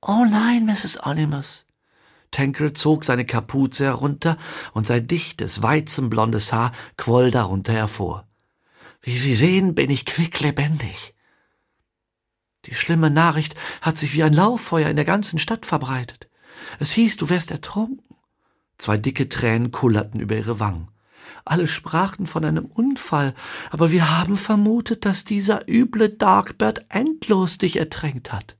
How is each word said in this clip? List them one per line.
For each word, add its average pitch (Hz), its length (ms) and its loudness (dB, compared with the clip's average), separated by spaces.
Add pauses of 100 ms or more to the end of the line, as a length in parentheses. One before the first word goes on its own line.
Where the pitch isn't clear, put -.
"Oh 226 280 2
nein, 226 360 2
Misses 202 400 -2
Onimus." 147 600 -4 (640)
Tancred 139 460 -2
zog 156 260 2
seine 123 220 0
Kapuze 135 600 -2
herunter 139 520 0 (360)
und 110 140 -2
sein 120 180 2
dichtes, - 560 -4
weizenblondes 113 920 0
Haar 120 180 0 (260)
quoll 123 320 4
darunter 101 440 0
hervor. 101 540 -4 (760)
"Wie 123 160 -4
Sie 131 180 2
sehen, 180 400 4
bin 139 140 0
ich 139 160 0
quicklebendig." 147 1080 -2 (1500)
Die - 100 -14
schlimme 160 340 2
Nachricht 156 460 2 (260)
hat 160 160 0
sich 127 160 -4
wie 156 100 2
ein 151 100 6
Lauffeuer 175 560 2
in 151 60 0
der 147 100 2
ganzen 175 340 0
Stadt 226 260 -4
verbreitet. 131 640 -4 (500)
Es 147 140 -2
hieß, 226 240 4
du 151 120 -4
wärst 175 220 0
ertrunken. 226 520 -6 (760)
Zwei 107 200 0
dicke 131 320 -2
Tränen 117 420 0
kullerten 110 480 2
über 107 160 -4
ihre 107 240 -4
Wangen. 90 300 -4 (560)
Alle 165 220 0
sprachen 185 580 -2
von 160 200 -4
einem 156 200 0
Unfall, 165 680 -2 (360)
aber 156 220 2
wir 165 260 4
haben 175 200 0
vermutet, 220 680 0
dass 196 200 0
dieser 202 440 -2
üble 220 400 4
Darkbird 208 800 2
endlos 214 680 0
dich 175 200 0
ertränkt 147 540 -6
hat. - 280 -12